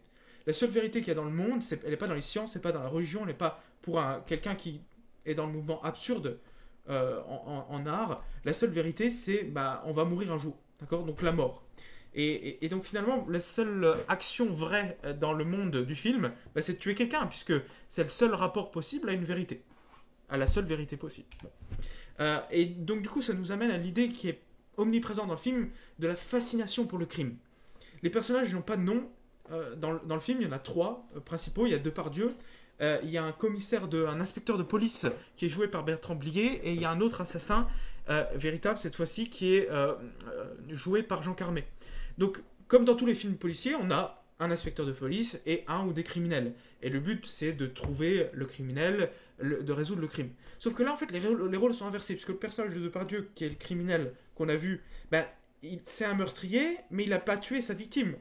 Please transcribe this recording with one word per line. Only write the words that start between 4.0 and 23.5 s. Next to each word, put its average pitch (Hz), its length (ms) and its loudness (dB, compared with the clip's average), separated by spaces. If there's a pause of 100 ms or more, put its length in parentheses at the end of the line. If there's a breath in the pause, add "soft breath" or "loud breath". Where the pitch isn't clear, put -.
quelqu'un - 300 -2
qui 151 260 -10 (440)
est 156 100 0
dans 156 100 0
le 156 60 -4
mouvement 156 320 -2
absurde, 156 560 -2 (500 soft breath)
euh, 127 380 0
en, 139 420 -8
en, 143 60 -6
en 143 100 -4
art. 175 400 -2 (180 loud breath)
La 143 100 0
seule 226 180 2
vérité, 165 400 2
c'est, 208 320 0
bah, 135 420 -2
on 156 80 -2
va 156 100 4
mourir 175 280 0
un 160 80 0
jour, 143 180 -6 (220)
d'accord ? 165 240 -2
Donc 156 180 -4
la 170 100 4
mort. 143 320 2 (500 loud breath)
Et, 147 120 2
et, 151 400 -2
et 160 40 2
donc 185 140 -2
finalement, 208 460 0
la 175 100 0
seule 190 580 4 (100)
action 196 440 2
vraie, 175 540 0
euh, 143 80 -2
dans 151 180 0
le 156 140 0
monde 180 320 0
du 127 180 0
film, 214 360 2 (240 loud breath)
bah, 151 60 2
c'est 175 120 0
de 185 60 -6
tuer 202 160 0
quelqu'un, 240 320 2
puisque - 260 -2 (340 loud breath)
c'est - 160 0
le - 60 0
seul - 240 4
rapport 185 380 0
possible 202 380 -4
à 190 40 2
une 185 100 0
vérité. 170 400 -4 (640 loud breath)
À 139 100 -2
la 135 100 4
seule 202 180 4
vérité 151 320 -4
possible. - 300 -10 (160)
Bon. - 80 -14 (680 loud breath)
Euh, 151 200 2 (100)
et 170 160 4
donc 175 380 -2
du 214 60 -4
coup, 285 120 -2
ça 233 120 0
nous 185 180 -2